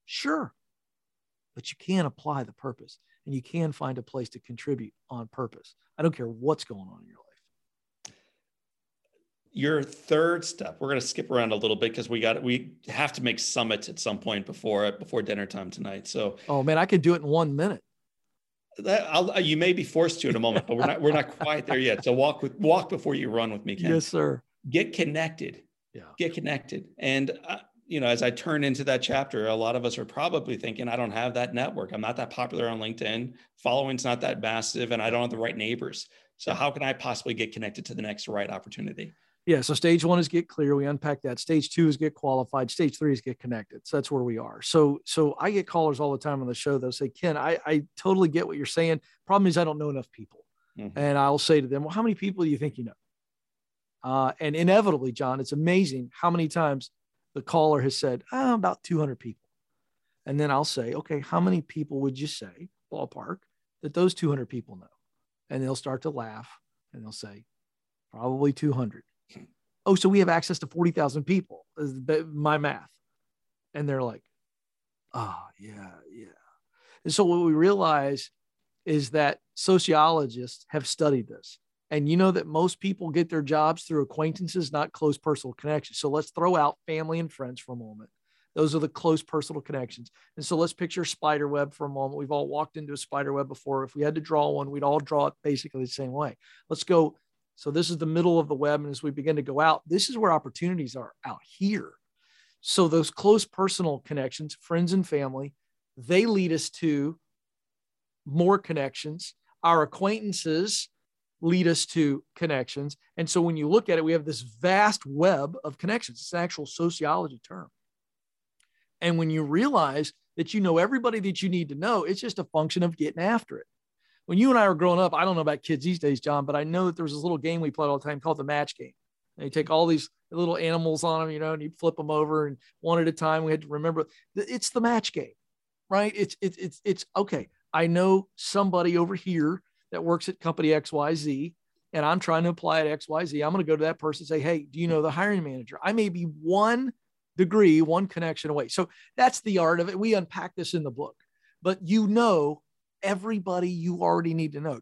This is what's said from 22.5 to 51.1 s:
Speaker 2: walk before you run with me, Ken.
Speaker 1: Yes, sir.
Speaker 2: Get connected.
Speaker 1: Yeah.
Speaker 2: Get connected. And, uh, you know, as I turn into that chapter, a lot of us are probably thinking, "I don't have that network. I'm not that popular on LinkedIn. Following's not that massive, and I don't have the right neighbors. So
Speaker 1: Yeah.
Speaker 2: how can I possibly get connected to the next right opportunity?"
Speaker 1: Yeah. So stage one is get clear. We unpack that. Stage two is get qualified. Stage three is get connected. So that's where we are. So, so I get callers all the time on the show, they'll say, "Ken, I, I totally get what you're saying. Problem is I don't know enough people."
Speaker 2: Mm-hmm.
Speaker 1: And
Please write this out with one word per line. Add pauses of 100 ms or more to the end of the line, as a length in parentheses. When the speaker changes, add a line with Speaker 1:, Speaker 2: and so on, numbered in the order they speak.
Speaker 2:
walk
before
you
run
with
me,
Ken.
Speaker 1:
Yes,
sir. (260)
Speaker 2:
Get
connected. (300)
Speaker 1:
Yeah.
Speaker 2:
Get
connected.
And, (160)
uh, (280)
you
know,
as
I
turn
into
that
chapter,
a
lot
of
us
are
probably
thinking,
"I
don't
have
that
network.
I'm
not
that
popular
on
LinkedIn. (200)
Following's
not
that
massive,
and
I
don't
have
the
right
neighbors. (260)
So
Speaker 1:
Yeah.
Speaker 2:
how
can
I
possibly
get
connected
to
the
next
right
opportunity?" (320)
Speaker 1:
Yeah.
So
stage
one
is
get
clear.
We
unpack
that.
Stage
two
is
get
qualified.
Stage
three
is
get
connected.
So
that's
where
we
are.
So,
so
I
get
callers
all
the
time
on
the
show,
they'll
say,
"Ken,
I,
I (120)
totally
get
what
you're
saying. (260)
Problem
is
I
don't
know
enough
people." (320)
Speaker 2:
Mm-hmm.
Speaker 1:
And